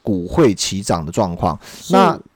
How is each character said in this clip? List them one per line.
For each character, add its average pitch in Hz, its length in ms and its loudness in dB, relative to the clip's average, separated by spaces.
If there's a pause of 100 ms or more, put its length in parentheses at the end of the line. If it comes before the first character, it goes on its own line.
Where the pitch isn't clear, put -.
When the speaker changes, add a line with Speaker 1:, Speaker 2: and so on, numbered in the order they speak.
Speaker 1:
股 90 260 -4
汇 135 260 4
齐 - 280 -6
涨 85 240 -2
的 80 60 -8
状 92 220 0
况。 85 300 -2
Speaker 2:
是。 - 300 -8
Speaker 1:
那 185 260 4 (160)